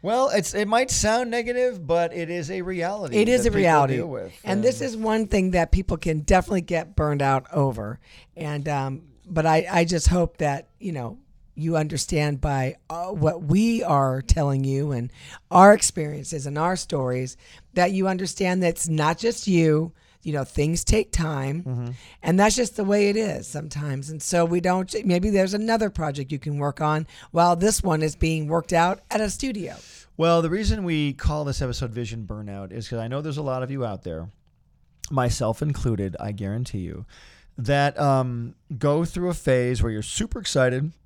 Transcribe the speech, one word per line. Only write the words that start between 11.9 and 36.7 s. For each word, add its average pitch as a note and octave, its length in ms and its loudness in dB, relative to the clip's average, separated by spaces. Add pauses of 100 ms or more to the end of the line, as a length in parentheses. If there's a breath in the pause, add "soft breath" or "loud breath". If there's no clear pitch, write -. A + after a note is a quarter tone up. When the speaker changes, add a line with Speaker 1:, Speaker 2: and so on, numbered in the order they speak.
Speaker 2:
by, C3+ 360 -2 (120)
uh, E3+ 200 -8
what D#3+ 340 0
we A3 400 2
are C3+ 400 0
telling C#3 400 0
you C3+ 300 -2
and B2 200 -6 (380 loud breath)
our F#3+ 240 10
experiences D3 720 -4
and C#3+ 100 -6
our F3 200 0
stories, B2+ 600 -4 (380 loud breath)
that F3+ 160 4
you F#3+ 160 0
understand F#3 560 0
that F3 60 4
it's E3+ 200 -2
not D#3 300 2
just A3+ 300 -2
you. E3 440 4 (300 soft breath)
You D#3 120 -6
know, C#3 100 -2
things D#3 400 -2
take G#3+ 280 2
time, D#3 500 -2
Speaker 1:
Mm-hmm. B2 260 -6 (360 loud breath)
Speaker 2:
and F3+ 160 2
that's G#3 160 4
just B3 200 -2
the G#3 80 -2
way G3+ 240 4
it G3+ 80 0
is G#3+ 300 -4
sometimes. D3 640 -8
And D#3 100 -10
so E3+ 240 2
we F3 160 0
don't, F#3 320 0 (140)
maybe F3+ 240 2
there's F#3+ 240 2
another A3 360 0
project C#3+ 420 -6
you C#3 80 -6
can D3 180 -6
work C#3+ 220 -4
on D#3 260 0 (240 loud breath)
while F3 260 4
this G3+ 280 2
one D#3 180 2
is D#3 140 -2
being D#3+ 320 0
worked E3 240 -2
out F3 280 2 (100)
at G#3+ 100 0
a G#3 100 0
studio. G#3+ 460 -6 (400 loud breath)
Speaker 1:
Well, E3+ 260 4
the D#3+ 80 0
reason G#3 340 0
we D3+ 280 0
call D3+ 320 -2
this C#3 180 -4
episode B2 300 -4
Vision A2+ 340 -8
Burnout G2 460 -12
is G#2+ 160 -10
'cause A#2+ 100 -6
I A2+ 100 -6
know C3+ 120 -4
there's D3+ 180 -6
a D3+ 40 -6
lot C3 200 -4
of B2+ 80 -8
you C3+ 140 -4
out G2+ 180 -6
there, E2 260 -10 (840)
myself A#2+ 520 -2
included, A2 580 -2
I G#2 120 -6
guarantee G#2 480 -6